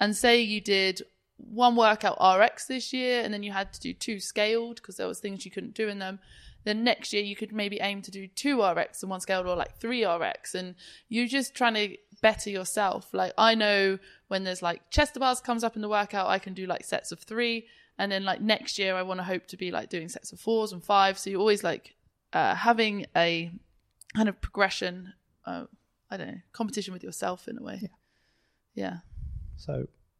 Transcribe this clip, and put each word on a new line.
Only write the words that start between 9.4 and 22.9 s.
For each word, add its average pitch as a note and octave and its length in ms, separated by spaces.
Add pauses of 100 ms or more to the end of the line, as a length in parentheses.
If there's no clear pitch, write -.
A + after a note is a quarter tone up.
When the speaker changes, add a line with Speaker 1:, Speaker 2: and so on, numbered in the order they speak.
Speaker 1:
or, F3+ 100
like, - 220
three A#3 260
R E3+ 180
X. - 320
And F#3 200 (340)
you're A#3 180
just B3+ 280
trying A#3 200
to G#3 220 (240)
better G#3+ 300
yourself. F#3+ 640
Like, F#3 240
I A3+ 160
know G3+ 440 (300)
when F#3+ 160
there's, F3+ 180
like, E3+ 280
chest D4 240
to B3 60
bars B3+ 200
comes A#3 240
up A3+ 100
in G#3+ 80
the G#3+ 60
workout, G3+ 400
I F#3+ 100
can F#3+ 160
do, F#3 120
like, F3+ 180
sets - 260
of E3+ 100
three. A3+ 460 (320)
And G3 140
then, G3 120
like, F#3+ 160
next G#3+ 380
year F#3+ 160
I F#3 80
wanna F#3 220
hope F#3 240
to - 80
be, F#3 160
like, - 160
doing E3+ 200
sets - 240
of F3 60
fours A3 340
and F3 120
fives. G3 380
So G3 80
you're G3 100
always, G#3 240
like, - 320 (360)
uh, C3+ 220
having G#3+ 520 (100)